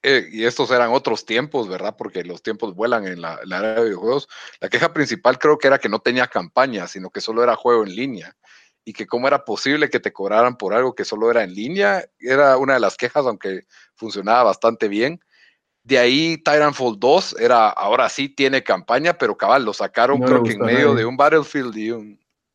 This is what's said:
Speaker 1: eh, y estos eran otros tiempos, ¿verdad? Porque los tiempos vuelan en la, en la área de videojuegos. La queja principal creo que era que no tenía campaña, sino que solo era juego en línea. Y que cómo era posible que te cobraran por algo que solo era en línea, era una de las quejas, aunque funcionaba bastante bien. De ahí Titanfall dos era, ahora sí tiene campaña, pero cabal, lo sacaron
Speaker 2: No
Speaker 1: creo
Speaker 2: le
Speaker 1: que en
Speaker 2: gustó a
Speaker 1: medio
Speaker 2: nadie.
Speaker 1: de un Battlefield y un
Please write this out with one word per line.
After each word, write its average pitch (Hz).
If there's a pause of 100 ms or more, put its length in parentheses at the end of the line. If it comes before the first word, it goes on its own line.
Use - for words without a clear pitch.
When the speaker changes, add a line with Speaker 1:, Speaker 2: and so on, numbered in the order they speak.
Speaker 1:
eh, 131
y 110
estos 120
eran 123
otros 123
tiempos, 123
¿verdad? 92
Porque -
los 87
tiempos 107
vuelan 110
en 90
la, 82
en 95
la 92
área 110
de 117
videojuegos. 110 (320)
La 104
queja 160
principal 127
creo 151
que 139
era 135
que -
no 107
tenía 123
campaña, 104
sino 92
que 101
solo 113
era 120
juego 117
en 92
línea. 110 (480)
Y 110
que 101
cómo 123
era 139
posible 135
que 123
te 104
cobraran 113
por 98
algo 123
que 98
solo 110
era 117
en 90
línea, 180 (160)
era 131
una 135
de 123
las 98
quejas, 131
aunque 95 (340)
funcionaba 107
bastante 113
bien. 123 (600)
De 131
ahí 147
Titanfall 143
dos 151
era, 117
ahora 117
sí 139
tiene 135
campaña, 123
pero 107
cabal, 123
lo 107
sacaron 123
Speaker 2:
No 127
Speaker 1:
creo 127
Speaker 2:
le 120
Speaker 1:
que 113
en 101
Speaker 2:
gustó 113
a 120
Speaker 1:
medio 147
Speaker 2:
nadie. 127
Speaker 1:
de 110
un 123
Battlefield 143
y 110
un 107 (360)